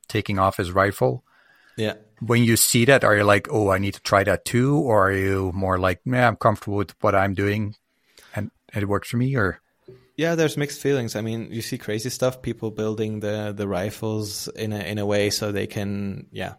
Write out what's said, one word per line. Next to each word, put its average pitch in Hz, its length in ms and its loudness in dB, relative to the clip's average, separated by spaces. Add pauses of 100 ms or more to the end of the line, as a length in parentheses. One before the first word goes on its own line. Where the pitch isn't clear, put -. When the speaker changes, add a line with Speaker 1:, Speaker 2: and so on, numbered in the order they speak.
Speaker 1:
taking 104 300 -2
off 95 180 4
his 90 160 -2
rifle. 101 520 0 (520)
Speaker 2:
Yeah. 110 180 -2 (260)
Speaker 1:
When 120 240 4
you 113 120 4
see - 280 4
that, 135 200 6
are 107 120 6
you 101 80 4
like, 101 260 4
"Oh, 104 200 2
I 95 80 2
need 98 160 -2
to - 80 -18
try 101 220 4
that 95 200 0
too"? 131 340 2
Or 107 300 4
are 98 80 2
you 95 380 0
more 92 240 0
like, 92 260 0
"Nah, 123 240 2
I'm 104 80 0
comfortable 104 400 0
with 101 240 -4
what 104 140 2
I'm 98 200 2
doing 101 420 -2 (580)
and 104 160 -6 (240)
it 101 140 -2
works 101 200 -2
for - 80 -4
me"? 127 200 0
Or 95 240 0 (560)
Speaker 2:
Yeah, 165 180 0
there's 156 240 2
mixed 143 240 -4
feelings. 127 340 0
I 107 60 -4
mean, 113 280 -6
you 113 120 -6
see 123 160 -8
crazy 110 320 -6
stuff, 127 320 -2
people 113 280 -6
building 107 500 -4
the, 104 360 -4
the 101 100 -4
rifles 104 840 -4
in 110 260 -6
a, 104 60 -4
in 101 180 -6
a 101 80 -2
way 104 240 2
so 104 200 -4
they 101 160 -4
can, 101 640 -8
yeah, 95 280 -10